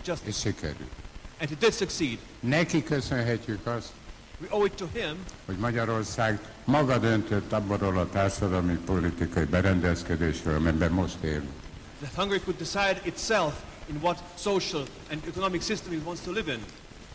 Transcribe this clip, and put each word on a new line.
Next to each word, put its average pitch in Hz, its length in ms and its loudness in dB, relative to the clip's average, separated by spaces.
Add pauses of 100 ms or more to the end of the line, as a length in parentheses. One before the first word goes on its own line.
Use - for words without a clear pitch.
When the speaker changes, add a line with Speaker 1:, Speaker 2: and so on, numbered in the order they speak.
Speaker 1:
justice. 165 220 -4
Speaker 2:
És 107 100 -4
sikerült. 76 520 -4 (480)
Speaker 1:
And 151 100 -4
he 151 100 -4
did 220 140 6
succeed. 139 440 -2 (220)
Speaker 2:
Neki 156 440 2
köszönhetjük 117 800 0
azt, 117 260 -4 (500)
Speaker 1:
We 175 80 -10
owe 208 160 4
it 190 80 2
to 196 200 -6
him 170 220 -4 (300)
Speaker 2:
hogy 95 120 -4
Magyarország 113 840 2 (240)
maga 131 340 6
döntött 107 540 2
abból 101 460 2
a 87 120 2
társadalmi 95 680 2
politikai 85 680 2
berendezkedésről, 85 1080 2
amiben 80 360 4
most 87 300 2
élünk. 76 280 -2 (520)
Speaker 1:
that 143 140 -8
Hungary 196 260 2
could 180 180 -2
decide 190 440 0
itself 175 500 2 (320)
in 147 160 -8
what 170 220 0 (140)
social 180 460 0 (280)
and 156 160 -6
economic 180 380 0
system 190 280 -2
it 160 120 -2
wants 170 180 -6
to 180 80 -6
live 175 200 -2
in. 120 80 -2 (560)